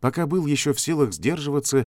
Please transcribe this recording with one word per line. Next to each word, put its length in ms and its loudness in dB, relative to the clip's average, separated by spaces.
Пока 260 0
был 200 0
еще 260 0
в 80 -2
силах 320 0
сдерживаться, 800 0